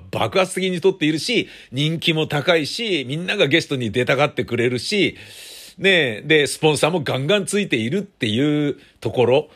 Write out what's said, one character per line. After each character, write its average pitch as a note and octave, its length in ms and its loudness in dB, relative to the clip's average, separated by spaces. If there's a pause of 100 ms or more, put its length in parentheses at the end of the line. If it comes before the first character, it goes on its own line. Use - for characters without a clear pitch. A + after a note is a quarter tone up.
(100)
爆 G#2+ 280 -2
発 F#3 160 0
的 F#3+ 160 -2
に F3+ 100 -4
取 F#3 140 4
っ - 40 -14
て D3+ 80 0
い D#3 60 2
る D#3+ 60 -2
し、 G#3+ 300 -2 (240)
人 D3+ 260 -2
気 - 140 0
も D#3 140 0
高 D3 300 2
い D3+ 100 0
し、 F#3 420 -2
み C#3 80 -4
ん F3 100 -8
な G3+ 100 -4
が F#3 100 4
ゲ D#3 140 2
ス - 80 -6
ト C#3+ 80 -2
に A#2+ 140 -4
出 B2 140 0
た C#3 120 2
が C#3+ 100 2
っ - 80 -10
て A#2 100 -2
く A#2 120 -4
れ G2+ 120 2
る B2 100 -2
し、 E3 380 0 (640)
ね、 D#3 480 2
で、 D3+ 200 4
ス - 120 -8
ポ D#3 140 4
ン C3+ 60 0
サ D3+ 100 2
ー - 20 0
も F3 120 0
ガ B2 160 -4
ン C3+ 80 -4
ガ G3+ 120 2
ン G3 80 -4
つ G3+ 140 -2
い G3+ 80 -4
て C#3+ 80 0
い A2+ 120 -2
る E3+ 100 -2
っ G3+ 40 -2
て C3 260 -6
い D3 400 0
う B2+ 80 -4 (240)
と A#2 100 -4
こ A#2+ 160 2
ろ、 C3 300 2